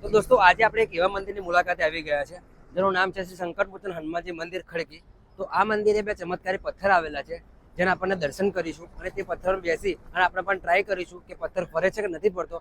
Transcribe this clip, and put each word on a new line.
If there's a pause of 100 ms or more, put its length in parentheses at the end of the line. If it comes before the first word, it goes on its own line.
તો
દોસ્તો,
આજે
આપણે
એક
એવા
મંદિરની
મુલાકાતે
આવી
ગયા
છે, (360)
જેનું
નામ
છે
શ્રી
શંકરમોચન
હનુમાનજી
મંદિર
ખડકી. (380)
તો
આ
મંદિરે
બે
ચમત્કારી
પથ્થર
આવેલા
છે, (400)
જેના
આપણને
દર્શન
કરીશું (100)
અને
તે
પથ્થર
બેસી (180)
અને
આપણે
પણ
ટ્રાય
કરીશું
કે
પથ્થર
ફરે
છે
કે
નથી
ફરતો.